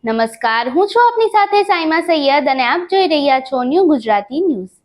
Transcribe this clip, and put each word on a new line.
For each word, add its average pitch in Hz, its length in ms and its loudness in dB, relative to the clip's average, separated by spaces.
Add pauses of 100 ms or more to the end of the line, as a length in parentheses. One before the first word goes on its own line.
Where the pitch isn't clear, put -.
નમસ્કાર, 226 600 -2 (120)
હું 392 160 0
છું 480 140 4
આપની 453 320 0
સાથે 403 340 2
સાઈમા 330 400 0
સૈયદ 277 420 2
અને 262 140 -2
આપ 349 260 -2
જોઈ 381 220 2
રહ્યા 277 340 0
છો 247 220 -2
ન્યૂ 359 200 4
ગુજરાતી 226 540 -2
ન્યૂઝ. 190 260 -4 (120)